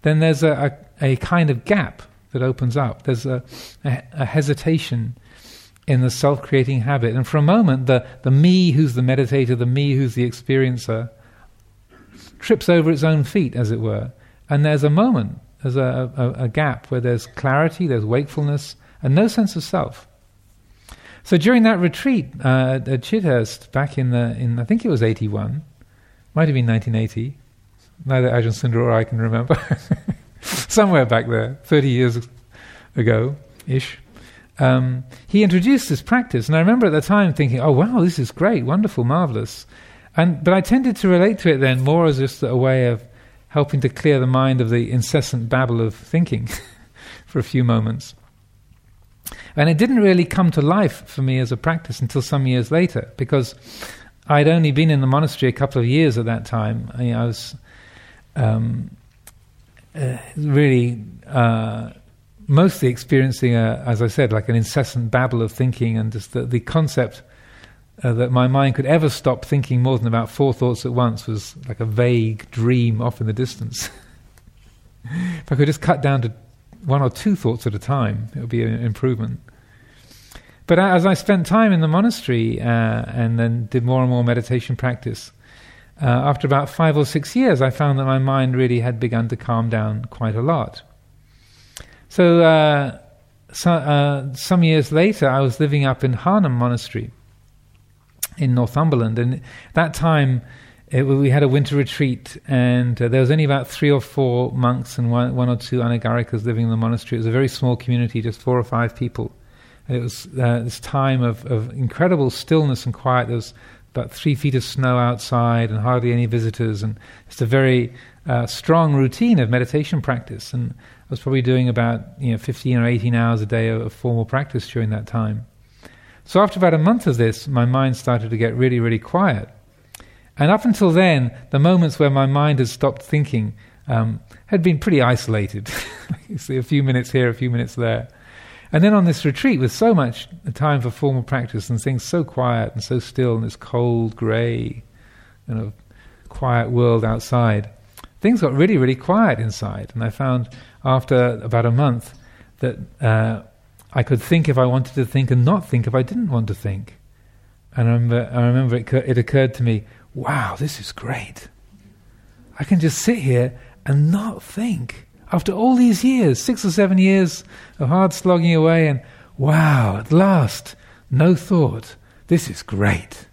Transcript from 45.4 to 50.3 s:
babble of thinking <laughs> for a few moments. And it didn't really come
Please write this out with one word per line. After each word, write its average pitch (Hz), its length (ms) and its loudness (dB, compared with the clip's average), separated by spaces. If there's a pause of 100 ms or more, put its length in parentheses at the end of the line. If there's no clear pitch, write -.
babble 120 320 0
of 110 140 -2
thinking 120 540 -2 (380)
<laughs> - 380 -20
for - 140 -4
a 120 40 -2
few 127 200 0
moments. 113 500 -2 (1400)
And 151 140 2
it 160 80 2
didn't 240 240 2
really 185 240 4
come 175 260 2